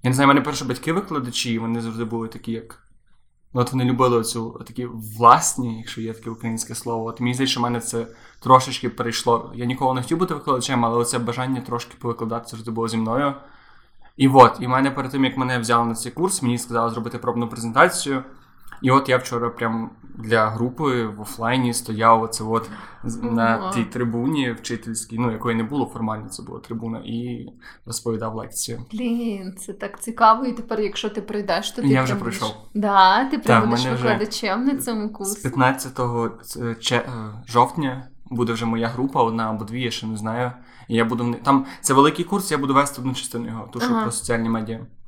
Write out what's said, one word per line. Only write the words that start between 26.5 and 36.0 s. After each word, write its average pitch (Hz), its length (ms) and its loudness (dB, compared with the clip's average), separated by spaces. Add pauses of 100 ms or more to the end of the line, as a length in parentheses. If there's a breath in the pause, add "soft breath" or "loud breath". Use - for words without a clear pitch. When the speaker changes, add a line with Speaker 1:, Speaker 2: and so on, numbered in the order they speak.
Speaker 1:
трибуна, 113 440 -8
і 120 420 -8 (400 loud breath)
розповідав 113 480 -4
лекцію. 117 580 -8
Speaker 2:
Блін, 226 680 -4
це - 140 -12
так 202 280 -10
цікаво, 226 440 4
і 247 80 -2
тепер, 226 280 -6
якщо 208 300 -2
ти 208 120 -8
прийдеш, 202 480 -4
то 240 120 -8
ти 143 60 4
Speaker 1:
Я 131 140 6
вже 127 120 0
Speaker 2:
прям - 100 -4
будеш 113 140 -6
Speaker 1:
пройшов. 110 200 -6 (160)
Speaker 2:
Да? 202 500 6
Ти 269 140 -2
прям - 220 6
Speaker 1:
Так, 220 60 4
в - 40 2
Speaker 2:
будеш - 140 2
Speaker 1:
мене 262 120 0
вже 123 80 -2
Speaker 2:
викладачем 196 600 0
на 277 140 2
цьому 220 300 -4
Speaker 1:
з 214 40 -8
Speaker 2:
курсі? 196 300 -8
Speaker 1:
п'ятнадцятого 127 840 0